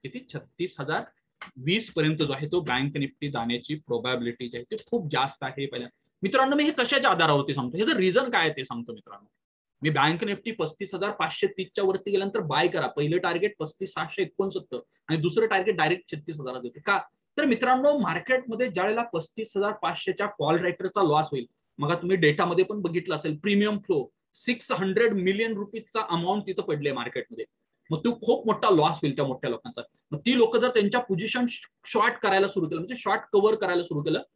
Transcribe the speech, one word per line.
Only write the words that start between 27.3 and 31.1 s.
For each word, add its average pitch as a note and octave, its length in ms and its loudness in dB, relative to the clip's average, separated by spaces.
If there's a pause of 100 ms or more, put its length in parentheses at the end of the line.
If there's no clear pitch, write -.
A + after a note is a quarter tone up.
मग D#3+ 80 0
तो A#3 280 0
खूप A#3 200 4
मोठा G#3+ 240 4
loss D#3+ 260 6
होईल C3+ 200 -2
त्या D3 80 0
मोठ्या C3 260 -4
लोकांचा. A#2+ 320 -8 (280)
मग C#3+ 80 -6
ती B3+ 180 2
लोक A#3 200 6
जर A#3 120 4
त्यांच्या G#3+ 320 2
position A3 460 -2 (400)